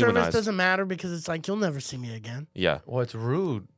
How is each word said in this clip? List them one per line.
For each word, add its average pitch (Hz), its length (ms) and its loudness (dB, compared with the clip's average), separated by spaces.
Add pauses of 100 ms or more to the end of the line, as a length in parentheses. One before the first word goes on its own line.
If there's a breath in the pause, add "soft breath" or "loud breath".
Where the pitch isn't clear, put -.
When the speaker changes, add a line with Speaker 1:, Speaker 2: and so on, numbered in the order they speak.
Speaker 1:
dehumanized. 233 320 6
Speaker 2:
doesn't 214 240 2
matter 185 280 2
because 185 280 -4
it's 165 160 -6
like, 165 180 -4
"You'll 196 100 -2
never 165 240 0
see - 160 -6
me 120 180 -8
again." 117 400 -8
Speaker 1:
Yeah. 82 320 2
Speaker 3:
Well, 127 160 -2
it's 117 120 -6
rude 123 520 -2 (120)